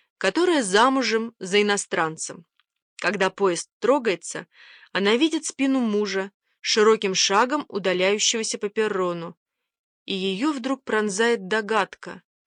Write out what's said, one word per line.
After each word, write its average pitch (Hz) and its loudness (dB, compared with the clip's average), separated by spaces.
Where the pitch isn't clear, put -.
которая 320 2
замужем 226 2
за 190 0
иностранцем. 180 -4
Когда 190 0
поезд 185 -2
трогается, 220 -2
она 202 2
видит 311 0
спину 269 0
мужа, 208 -2
широким 214 2
шагом 247 2
удаляющегося 202 0
по 208 -6
перрону, 185 -4
и - -6
её 196 -2
вдруг 269 -4
пронзает 214 0
догадка. 214 -4